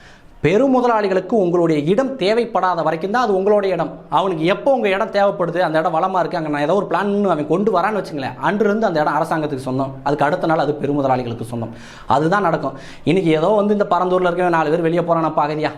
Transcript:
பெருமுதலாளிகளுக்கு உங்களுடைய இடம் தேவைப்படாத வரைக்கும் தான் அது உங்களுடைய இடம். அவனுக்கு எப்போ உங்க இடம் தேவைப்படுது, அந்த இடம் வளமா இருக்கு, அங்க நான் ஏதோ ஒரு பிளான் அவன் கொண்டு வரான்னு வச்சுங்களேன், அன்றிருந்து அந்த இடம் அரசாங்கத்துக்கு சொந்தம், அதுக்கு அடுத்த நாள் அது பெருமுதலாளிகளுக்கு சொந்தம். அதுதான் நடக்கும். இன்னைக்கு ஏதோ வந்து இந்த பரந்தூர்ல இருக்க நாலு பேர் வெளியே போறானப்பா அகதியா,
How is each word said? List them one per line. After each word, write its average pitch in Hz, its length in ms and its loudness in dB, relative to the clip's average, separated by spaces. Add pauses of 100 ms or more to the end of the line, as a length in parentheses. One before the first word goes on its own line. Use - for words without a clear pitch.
(440)
பெருமுதலாளிகளுக்கு 214 880 2
உங்களுடைய 175 500 2 (100)
இடம் 254 260 0
தேவைப்படாத 185 640 0
வரைக்கும் 165 280 -2
தான் 247 120 0
அது 208 120 0
உங்களுடைய 196 400 2
இடம். 160 160 -2 (180)
அவனுக்கு 165 360 0
எப்போ 220 280 2
உங்க 220 160 0
இடம் 196 220 0
தேவைப்படுது, 190 480 0
அந்த 160 200 0
இடம் 165 160 0
வளமா 185 240 0
இருக்கு, 165 180 -2
அங்க 156 120 -4
நான் 147 120 -2
ஏதோ 156 140 2
ஒரு 196 140 0
பிளான் 202 340 0
அவன் 156 240 0
கொண்டு 190 320 2
வரான்னு 202 200 0
வச்சுங்களேன், 131 380 -6
அன்றிருந்து 208 480 0
அந்த 165 140 0
இடம் 151 140 0
அரசாங்கத்துக்கு 151 540 -2
சொந்தம், 131 240 -2 (120)
அதுக்கு 143 220 0
அடுத்த 175 220 0
நாள் 160 100 2
அது 151 240 -2
பெருமுதலாளிகளுக்கு 131 640 -2
சொந்தம். 113 260 -8 (380)
அதுதான் 160 340 2
நடக்கும். 151 320 -2 (300)
இன்னைக்கு 165 280 2
ஏதோ 156 160 2
வந்து 208 260 2
இந்த 202 160 0
பரந்தூர்ல 180 320 2
இருக்க 180 280 2
நாலு 160 200 2
பேர் 165 120 2
வெளியே 165 200 2
போறானப்பா 165 440 0
அகதியா, 151 320 -2